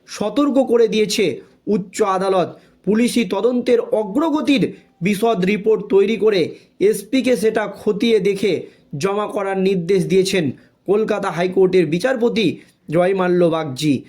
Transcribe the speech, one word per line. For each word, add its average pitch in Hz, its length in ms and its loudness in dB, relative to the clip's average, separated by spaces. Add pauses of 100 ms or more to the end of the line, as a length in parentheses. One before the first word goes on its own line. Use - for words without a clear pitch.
সতর্ক 240 580 0
করে 233 240 2
দিয়েছে 202 520 -2 (260)
উচ্চ 202 360 -4
আদালত। 190 560 0 (260)
পুলিশি 226 400 2
তদন্তের 233 560 0
অগ্রগতির 269 920 0 (260)
বিশদ 196 440 0
রিপোর্ট 208 460 0
তৈরি 202 260 4
করে 196 380 0 (260)
এসপিকে 220 560 2
সেটা 214 300 0
খতিয়ে 214 520 0
দেখে 196 440 -2 (360)
জমা 202 280 -2
করার 196 320 -4
নির্দেশ 185 480 0
দিয়েছেন 180 440 0 (360)
কলকাতা 202 440 0
হাইকোর্টের 185 560 2
বিচারপতি 214 720 0 (300)
জয় 175 260 2
মাল্য 180 340 2
বাগচি। 151 460 -2 (140)